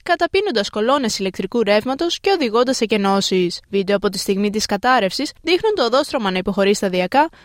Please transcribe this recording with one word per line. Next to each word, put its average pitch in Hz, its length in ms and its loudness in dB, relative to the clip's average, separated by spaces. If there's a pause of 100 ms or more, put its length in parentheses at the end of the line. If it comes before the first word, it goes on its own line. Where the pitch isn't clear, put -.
καταπίνοντας 339 680 0
κολόνες 240 480 0
ηλεκτρικού 196 440 -4
ρεύματος 247 580 0
και 403 100 0
οδηγώντας 247 460 2
σε - 80 -2
κενώσεις. 196 840 0
Βίντεο 196 280 0
από 202 120 0
τη 196 100 -4
στιγμή 202 320 -2
της 208 160 -2
κατάρρευσης 233 640 0 (100)
δείχνουν 370 320 2
το 330 100 0
οδόστρωμα 240 460 0
να 185 80 -2
υποχωρεί 196 360 2
σταδιακά, 190 540 0 (160)